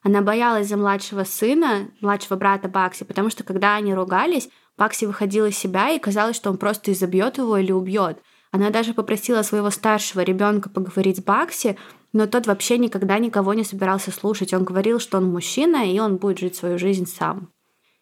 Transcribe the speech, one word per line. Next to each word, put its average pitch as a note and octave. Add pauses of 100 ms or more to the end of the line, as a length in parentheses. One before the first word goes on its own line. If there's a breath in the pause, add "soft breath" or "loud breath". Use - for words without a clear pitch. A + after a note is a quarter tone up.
Она G3+
боялась A3
за G#3
младшего G3+
сына, A3 (120)
младшего G3+
брата G3
Бакси, F#3
потому G3+
что, -
когда G3
они G#3
ругались, F#3+ (280 soft breath)
Бакси G#3+
выходил G#3
из G3+
себя, G3
и D#4+
казалось, G#3+
что -
он F#3
просто G3+
изобьёт F#3
его A3+
или F#3+
убьёт. F#3 (380 soft breath)
Она G3+
даже A3+
попросила G#3+
своего G#3
старшего G#3
ребёнка G3+
поговорить F#3+
с F#3+
Бакси, A3+ (380 loud breath)
но G#3+
тот A#3
вообще G#3+
никогда G3+
никого G#3
не A3
собирался F#3+
слушать. G3
Он F#3
говорил, G3
что G3
он F#3
мужчина, B3+
и F#3
он G#3+
будет F#3+
жить F#3
свою F3
жизнь F#3
сам. E3 (520)